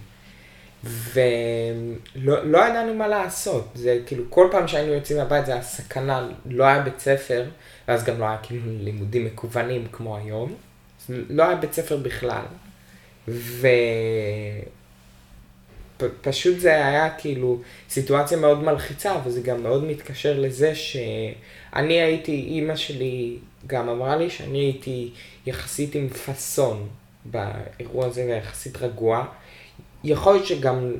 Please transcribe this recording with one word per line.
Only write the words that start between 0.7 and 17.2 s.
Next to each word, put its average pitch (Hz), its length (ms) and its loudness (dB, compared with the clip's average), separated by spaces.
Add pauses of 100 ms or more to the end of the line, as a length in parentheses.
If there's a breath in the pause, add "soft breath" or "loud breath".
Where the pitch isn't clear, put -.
ולא, 117 1600 0
לא 151 140 6
ידענו 226 360 4
מה 220 140 0
לעשות. 185 680 -2
זה 120 320 2
כאילו, 120 240 -4
כל 180 200 8
פעם 185 180 2
שהיינו 151 240 0
יוצאים 147 260 0
מהבית 139 280 2
זה 139 60 0
היה 120 100 -2
סכנה, 131 680 -4 (180)
לא 131 180 2
היה 143 180 6
בית 131 180 -4
ספר, 135 440 0 (440 loud breath)
ואז 117 160 2
גם 113 160 -2
לא 110 40 0
היה 107 180 -2
כאילו 113 380 -8
לימודים 104 440 -2
מקוונים 117 680 -4
כמו 110 240 -8
היום. 107 380 -6 (460)
אז 123 140 -10 (140)
לא 151 140 4
היה 175 140 4
בית 156 160 -4
ספר - 240 -2
בכלל. 120 480 -4 (840 soft breath)
ו-, 120 400 -2 (2250)
פ-, - 260 -4
פשוט 180 300 2
זה 156 280 6
היה 151 320 4
כאילו 127 400 0 (300 loud breath)